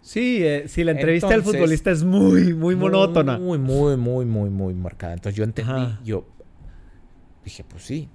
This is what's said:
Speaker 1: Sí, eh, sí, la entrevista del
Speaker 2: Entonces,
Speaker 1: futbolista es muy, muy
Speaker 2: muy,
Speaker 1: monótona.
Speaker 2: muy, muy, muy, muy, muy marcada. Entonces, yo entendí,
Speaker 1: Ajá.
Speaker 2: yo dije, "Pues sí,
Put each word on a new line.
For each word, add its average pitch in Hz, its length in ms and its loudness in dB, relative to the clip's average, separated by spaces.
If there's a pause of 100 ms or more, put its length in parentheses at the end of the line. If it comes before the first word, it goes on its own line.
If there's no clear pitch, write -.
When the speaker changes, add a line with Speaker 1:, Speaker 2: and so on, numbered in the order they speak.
Speaker 1:
Sí, 240 440 -2
eh, 147 240 0
sí, 170 160 -2
la 165 80 2
entrevista 165 360 2
del 220 120 4
Speaker 2:
Entonces, 196 200 0
Speaker 1:
futbolista 160 300 2
es 165 140 0
muy, 185 480 4
muy - 20 0
Speaker 2:
muy, 170 220 0
Speaker 1:
monótona. 185 640 2
Speaker 2:
muy, 180 200 -2
muy, 139 380 0
muy, 123 300 -2
muy, 104 240 -2
muy 98 240 -4
marcada. 87 400 -8
Entonces, 101 220 -8
yo 107 80 -2
entendí, 113 280 -6
Speaker 1:
Ajá. 123 320 -4
Speaker 2:
yo 107 220 -6 (1160)
dije, - 220 -18
"Pues - 200 -20
sí, 143 300 -10